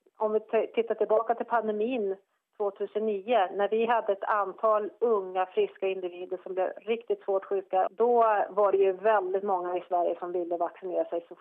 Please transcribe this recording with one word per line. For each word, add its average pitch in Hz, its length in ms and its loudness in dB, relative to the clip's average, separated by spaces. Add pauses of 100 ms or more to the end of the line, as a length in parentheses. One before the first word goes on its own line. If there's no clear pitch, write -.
(200)
Om 214 140 -2
vi 214 60 0 (120)
t-, 220 240 2
tittar 220 260 -2
tilbake 220 360 2
til 240 80 -8
pandemien 220 680 -2 (440)
tvåtusen 208 480 -4
nio, 208 360 0 (140)
när 202 140 0
vi 220 160 2
hade 220 260 2
ett 196 160 -4
antal 214 640 0 (100)
unga, 185 460 0
friska 196 420 -2
individer 180 560 -6
som 190 100 -10
blev 185 160 -2 (180)
riktigt 220 360 -2
svårt 196 220 -2
sjuka, 190 460 0
då 240 220 2 (360)
var 196 220 2
det 196 60 4
ju 196 140 6
väldigt 190 520 2
många 180 340 -2
i 175 100 -8
Sverige 170 320 0
som 175 120 -8
ville 175 260 -4
vaccinera 170 480 -4
sig 170 240 -6
så 175 120 -20